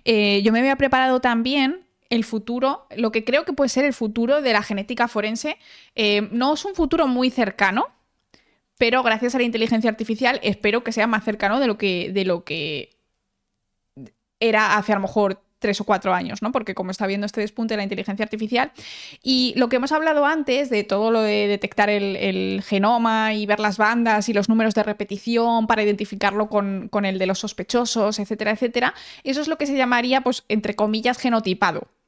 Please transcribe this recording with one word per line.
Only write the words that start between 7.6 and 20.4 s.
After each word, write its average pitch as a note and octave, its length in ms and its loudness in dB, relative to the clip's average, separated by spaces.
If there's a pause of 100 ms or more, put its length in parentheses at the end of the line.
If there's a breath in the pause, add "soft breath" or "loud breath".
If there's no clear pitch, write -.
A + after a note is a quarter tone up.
pero B3 260 4
gracias A#3+ 320 0
a - 20 0
la B3 60 2
inteligencia A3+ 440 2
artificial A3+ 540 0
espero G#3 400 0
que A#3 80 -6
sea A3 160 0
más A3 160 0
cercano G#3+ 380 0
de C4 80 2
lo G#3+ 100 -2
que, F3+ 340 -2
de F#3+ 120 0
lo F3+ 180 0
que D3+ 540 -8 (1400)
era G#3+ 360 4
hace G#3+ 140 -2
a G3+ 60 4
lo G3 60 -2
mejor G3+ 380 0 (200)
tres G3+ 200 0
o G3+ 40 -4
cuatro F#3+ 280 2
años, F3+ 300 -4
¿no? A3 80 -2
Porque A3 240 -4
como F#3 160 -6
está G3 160 -4
viendo G3+ 200 -2
este G#3 160 -4
despunte A3 320 -4
de - 20 -2
la G#3 80 -4
inteligencia G3+ 400 -4
artificial, A3 480 -2 (500 loud breath)
y B3+ 340 0
lo B3 120 4
que B3+ 80 0
hemos C4+ 160 -2
hablado D#4 340 2
antes C#4+ 420 0